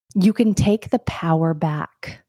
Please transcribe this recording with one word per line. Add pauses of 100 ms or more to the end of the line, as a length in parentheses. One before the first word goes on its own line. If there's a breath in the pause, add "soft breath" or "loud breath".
(140)
You
can
take
the
power
back